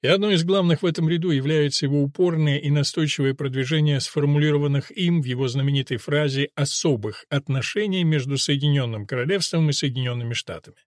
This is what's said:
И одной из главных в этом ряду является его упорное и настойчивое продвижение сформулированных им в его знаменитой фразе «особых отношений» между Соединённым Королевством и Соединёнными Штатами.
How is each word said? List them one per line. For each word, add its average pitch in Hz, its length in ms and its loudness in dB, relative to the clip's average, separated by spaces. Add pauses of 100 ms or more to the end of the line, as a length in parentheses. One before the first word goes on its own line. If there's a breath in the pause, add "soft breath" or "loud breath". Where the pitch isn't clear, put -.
И 123 60 0
одной 196 280 2
из 165 100 2
главных 175 360 2
в - 40 -2
этом 165 240 0
ряду 170 200 0
является 147 560 0
его 143 160 2
упорное 151 560 2
и 147 120 -4
настойчивое 143 640 0
продвижение 139 680 0
сформулированных 147 920 0
им 170 300 0
в 135 40 -2
его 127 240 -2
знаменитой 135 480 0
фразе 139 580 0
«особых 127 720 -2
отношений» 175 760 -2
между 139 320 0
Соединённым 135 680 0
Королевством 160 640 0
и 139 40 0
Соединёнными 123 600 -4
Штатами. - 540 -12